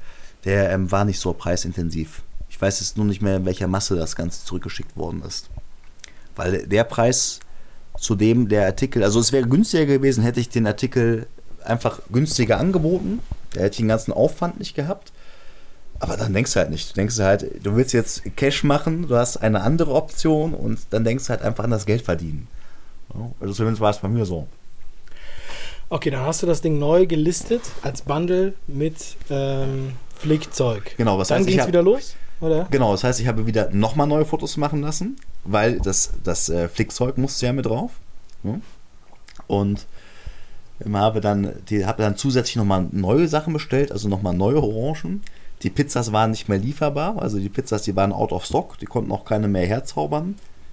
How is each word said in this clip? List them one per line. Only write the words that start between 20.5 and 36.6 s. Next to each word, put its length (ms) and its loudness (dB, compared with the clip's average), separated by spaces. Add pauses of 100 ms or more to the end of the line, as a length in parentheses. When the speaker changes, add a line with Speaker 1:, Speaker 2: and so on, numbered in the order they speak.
Speaker 1:
und 260 0 (120)
dann 120 2
denkst 220 2
du 40 -2
halt 120 0
einfach 220 -2
an 80 2
das 160 0
Geld 160 2
verdienen. 440 -2 (680)
Ja, 240 -8
also 140 -4
zumindest 280 0
war 80 6
es 80 0
bei 100 -4
mir 180 2
so. 220 -4 (1400)
Speaker 2:
Okay, 220 0
dann 120 -2
hast 200 0
du 20 0
das 160 2
Ding 160 2
neu 300 6
gelistet 560 2 (180)
als 220 -4
Bundle 500 2 (140)
mit, 480 -4 (160)
ähm, 640 -2 (260)
Flickzeug. 800 0
Speaker 1:
Genau, 200 4
was 120 2
Speaker 2:
Dann 100 4
Speaker 1:
heißt, 80 4
ich 80 4
Speaker 2:
ging's 80 6
Speaker 1:
hab 60 0
Speaker 2:
wieder 120 6
los, 340 4 (260)
oder? 280 2
Speaker 1:
Genau, 220 4
das 120 2
heißt, 160 2
ich 80 2
habe 200 2
wieder 240 2
nochmal 340 4
neue 200 4
Fotos 320 -2
machen 240 0
lassen, 340 -2 (300)
weil 340 2
das, 320 0 (120)
das, 260 0
äh, 200 0